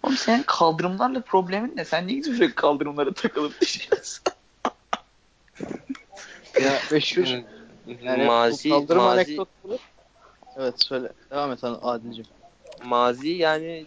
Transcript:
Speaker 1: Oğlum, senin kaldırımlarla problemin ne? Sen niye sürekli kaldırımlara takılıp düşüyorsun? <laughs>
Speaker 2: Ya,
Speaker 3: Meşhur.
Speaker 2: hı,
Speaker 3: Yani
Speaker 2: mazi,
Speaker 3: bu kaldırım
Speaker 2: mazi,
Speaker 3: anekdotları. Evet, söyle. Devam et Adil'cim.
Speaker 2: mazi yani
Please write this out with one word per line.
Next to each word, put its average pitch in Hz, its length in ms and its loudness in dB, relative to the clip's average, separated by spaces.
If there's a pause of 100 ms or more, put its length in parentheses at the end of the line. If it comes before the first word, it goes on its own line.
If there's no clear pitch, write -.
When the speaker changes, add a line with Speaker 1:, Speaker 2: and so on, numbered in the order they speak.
Speaker 1:
Oğlum, 269 140 2
senin 240 260 2
kaldırımlarla 185 760 0
problemin 202 560 0
ne? 165 80 -6
Sen 170 220 -2
niye 269 160 -4
sürekli 240 320 2
kaldırımlara 143 580 0
takılıp - 480 -4
düşüyorsun? - 680 -2
<laughs> - 40 -4 (2250)
Speaker 2:
Ya, 135 100 4 (200)
Speaker 3:
Meşhur. 156 320 2
Speaker 2:
hı, 123 180 -4 (600)
Speaker 3:
Yani 127 220 0
Speaker 2:
mazi, 117 460 4
Speaker 3:
bu 147 40 4
kaldırım 147 280 4
Speaker 2:
mazi, 123 180 6
Speaker 3:
anekdotları. - 580 -6 (800)
Evet, 127 260 -2
söyle. 127 300 -4 (180)
Devam 139 220 -4
et 117 120 -8
Adil'cim. 117 600 -6 (600)
Speaker 2:
mazi 123 440 0
yani 160 580 -2